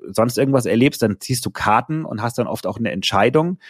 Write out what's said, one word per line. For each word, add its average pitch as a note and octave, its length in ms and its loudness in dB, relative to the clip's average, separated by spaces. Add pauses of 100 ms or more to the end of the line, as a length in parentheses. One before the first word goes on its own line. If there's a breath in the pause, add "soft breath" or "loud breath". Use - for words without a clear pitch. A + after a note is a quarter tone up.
sonst A2+ 280 0
irgendwas C3+ 300 2
erlebst, A#2 340 2
dann G#2 200 0
ziehst B2 260 -4
du F#2+ 60 -4
Karten B2 520 0
und G#2 180 -8
hast A#2 160 -6
dann A#2+ 100 -2
oft - 180 -6
auch - 120 -6
eine A2+ 120 -2
Entscheidung. C3 680 2 (120)